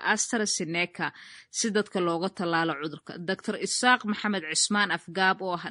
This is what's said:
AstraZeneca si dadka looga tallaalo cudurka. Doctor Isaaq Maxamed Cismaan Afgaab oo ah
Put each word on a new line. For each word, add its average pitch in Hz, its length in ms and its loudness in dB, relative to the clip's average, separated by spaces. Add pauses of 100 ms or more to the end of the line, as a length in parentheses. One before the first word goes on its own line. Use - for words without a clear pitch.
AstraZeneca 175 1000 0 (420)
si - 240 -2
dadka 202 280 0
looga 170 280 0
tallaalo 165 480 0
cudurka. 151 400 -8
Doctor 190 400 -2
Isaaq 247 480 2
Maxamed 208 400 0
Cismaan 196 480 2
Afgaab 185 480 2
oo 185 160 -2
ah 165 140 -10